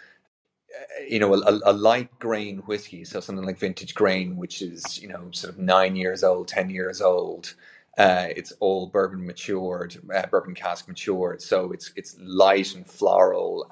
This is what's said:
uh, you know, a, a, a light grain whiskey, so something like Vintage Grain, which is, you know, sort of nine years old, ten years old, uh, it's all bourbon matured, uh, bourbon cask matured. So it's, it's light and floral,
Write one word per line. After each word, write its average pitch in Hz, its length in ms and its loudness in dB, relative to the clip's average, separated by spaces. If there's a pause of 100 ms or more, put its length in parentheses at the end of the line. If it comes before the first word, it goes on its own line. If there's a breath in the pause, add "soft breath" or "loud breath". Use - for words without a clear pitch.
(720 loud breath)
uh, - 360 -14
you 113 100 -2
know, 101 160 6
a, 98 60 6
a, 104 260 4
a 101 60 8
light 113 460 2
grain 104 400 -4
whiskey, 95 460 -8
so 95 160 -8
something 95 240 -8
like 95 140 -6
Vintage 92 360 -6
Grain, 95 420 2
which 87 260 -10
is, 85 400 -10
you 104 60 -16
know, 90 240 -14
sort 92 200 -10
of 87 60 -16
nine 95 380 4
years 92 260 -2
old, 90 260 2
ten 95 220 -4
years 92 300 -6
old, 87 540 0 (440 soft breath)
uh, 92 320 4
it's 90 300 -10
all 95 260 0
bourbon 95 400 -2
matured, 90 680 -6 (180)
uh, 92 120 0
bourbon 92 280 0
cask 87 320 -6
matured. 90 560 -4
So 92 300 0
it's, - 240 -14
it's - 240 -16
light 95 540 4
and 92 120 -18
floral, 92 840 2